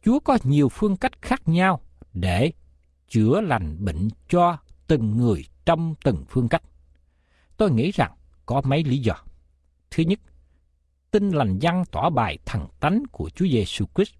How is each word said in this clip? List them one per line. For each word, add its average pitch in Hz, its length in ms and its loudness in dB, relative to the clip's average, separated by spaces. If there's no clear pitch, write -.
Chúa 254 180 4
có 254 240 2
nhiều 143 240 4
phương 196 280 0
cách - 260 -6
khác - 260 -4
nhau 175 320 2
để 92 400 0
chữa 113 320 2
lành 98 440 -4
bệnh 90 240 -4
cho 175 300 2
từng 113 300 0
người 113 280 0
trong 165 300 0
từng 87 240 0
phương 123 200 -2
cách. - 140 -2
Tôi 208 140 2
nghĩ 131 200 2
rằng - 220 -2
có 135 180 -2
mấy 143 200 0
lý 135 140 0
do. 110 160 0
Thứ - 120 -2
nhất, 175 180 0
Tin 202 200 2
Lành 117 300 0
Dăng 170 300 0
tỏ - 200 -2
bài 110 360 -2
thần 76 200 -6
tánh 196 220 0
của 78 180 -8
Chúa - 160 -2
Giêsu 110 380 0
Christ - 260 -2